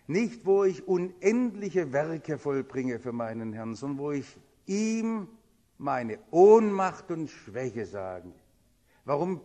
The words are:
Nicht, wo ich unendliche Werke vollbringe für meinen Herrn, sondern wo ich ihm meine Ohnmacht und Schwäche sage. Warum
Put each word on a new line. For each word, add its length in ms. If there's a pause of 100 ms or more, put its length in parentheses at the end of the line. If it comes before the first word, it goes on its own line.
Nicht, 400
wo 180
ich 220
unendliche 1040
Werke 460
vollbringe 600
für 140
meinen 400
Herrn, 220
sondern 240
wo 140
ich 260 (280)
ihm 640 (480)
meine 420 (120)
Ohnmacht 800
und 180
Schwäche 560
sage. 480 (720)
Warum 400